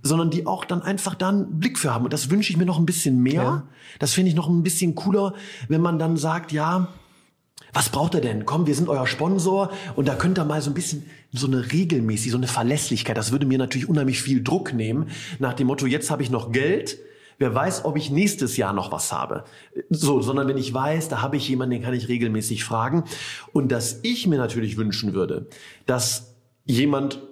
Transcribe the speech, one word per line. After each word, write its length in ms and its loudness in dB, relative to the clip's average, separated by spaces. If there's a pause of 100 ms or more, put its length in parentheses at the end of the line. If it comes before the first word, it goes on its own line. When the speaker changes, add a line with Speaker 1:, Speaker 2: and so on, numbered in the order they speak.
Speaker 1:
sondern 280 2
die 180 -2
auch 160 -4
dann 180 -2
einfach 340 -4
da 120 -2
einen 320 0
Blick 180 -2
für 160 0
haben. 120 0
Und 80 -2
das 160 -2
wünsche 200 2
ich 60 0
mir 100 4
noch 140 2
ein 60 6
bisschen 360 2
mehr. 120 4
Speaker 2:
Ja. 340 0 (320)
Speaker 1:
Das 140 0
finde 160 4
ich 60 2
noch 120 0
ein 160 4
bisschen 320 0
cooler, 380 0 (340)
wenn 140 2
man 180 2
dann 160 2
sagt, 380 -2
"Ja, 340 2 (840)
was 160 0
braucht 260 0
ihr 60 4
denn? 240 -2
Komm, 220 2
wir 80 4
sind 120 2
euer 180 0
Sponsor." 640 2 (280)
Und 100 2
da 80 0
könnt 240 2
ihr 60 0
mal 160 0
so 100 -2
ein 40 -2
bisschen 320 -6 (260)
so 140 -2
eine 260 0
regelmäßig, 580 0
so 60 0
eine 100 0
Verlässlichkeit. 680 0
Das 160 -2
würde 120 2
mir 120 4
natürlich 320 -2
unheimlich 320 2
viel 200 2
Druck 320 0
nehmen, 340 0 (320)
nach 160 0
dem 120 2
Motto, 200 0
"Jetzt 220 0
habe 140 0
ich 80 -2
noch 220 -2
Geld. 460 0 (380)
Wer 180 2
weiß, 300 0
ob 120 0
ich 140 -4
nächstes 440 2
Jahr 160 0
noch 200 -2
was 200 -4
habe." 340 -6 (440)
So, 320 2
sondern 260 0
wenn 120 0
ich 160 -4
weiß, 340 0
da 140 -2
habe 140 -2
ich 120 -4
jemanden, 220 0
den 100 -2
kann 140 -2
ich 120 -4
regelmäßig 560 -2
fragen. 400 0 (480)
Und 200 2
dass 320 -2
ich 240 0
mir 100 4
natürlich 400 -2
wünschen 380 -2
würde, 320 -2 (400)
dass 480 -2 (300)
jemand 540 2 (120)